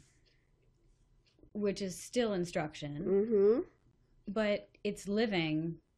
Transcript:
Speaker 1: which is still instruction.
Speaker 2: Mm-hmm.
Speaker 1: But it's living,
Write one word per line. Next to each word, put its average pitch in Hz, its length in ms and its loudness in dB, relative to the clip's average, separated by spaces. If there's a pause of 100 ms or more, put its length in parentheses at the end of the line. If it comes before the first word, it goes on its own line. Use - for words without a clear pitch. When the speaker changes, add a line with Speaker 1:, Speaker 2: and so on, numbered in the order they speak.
(1500)
Speaker 1:
which 202 280 -2
is 185 180 -6
still 226 340 -2
instruction. 151 720 -4
Speaker 2:
Mm-hmm. 208 560 4 (720)
Speaker 1:
But 208 400 -2 (140)
it's 208 260 -6
living, 170 640 0 (220)